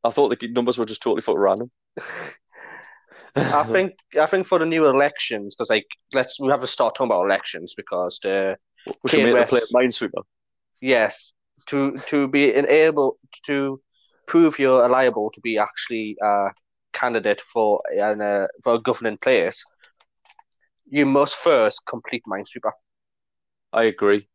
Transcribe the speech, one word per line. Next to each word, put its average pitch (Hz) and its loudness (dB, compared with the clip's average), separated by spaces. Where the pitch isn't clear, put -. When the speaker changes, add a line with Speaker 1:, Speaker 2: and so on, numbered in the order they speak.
Speaker 1:
I 117 0
thought 135 2
the 117 0
g-, 120 -12
numbers 120 -2
were 113 -2
just 107 -12
totally 113 0
fucking - -2
random. 101 0
<laughs> - -18
Speaker 2:
I 147 0
think, 185 0
I 156 4
think 185 -2
for 185 0
the 160 0
new 160 2
elections, 127 0
'cause, 113 -8
like, 107 0
let's, 127 -2
we 135 -2
have 139 2
to 127 -6
start - -2
talking 123 -2
about 92 2
elections 95 -4
because 90 -6
the 95 -2
Speaker 1:
We 120 -2
should 151 4
Speaker 2:
Kanye 120 4
Speaker 1:
make 120 4
the - -12
play 123 4
Speaker 2:
West 117 -6
Speaker 1:
Minesweeper. - -6
Speaker 2:
Yes, 117 -2
to, 139 -2
to 143 0
be 139 2
in-, 143 2
able 151 2
to 139 -4
prove 165 4
you're 131 4
liable 117 2
to - -20
be 110 -2
actually 107 -6
a 101 0
candidate 110 -2
for 107 0
an, 104 -2
uh, 101 -2
for 117 2
a 113 -2
governing 113 -4
place, 110 0
you 143 2
must 143 2
first 120 2
complete - -10
Minesweeper. 104 -6
Speaker 1:
I 113 2
agree. 104 2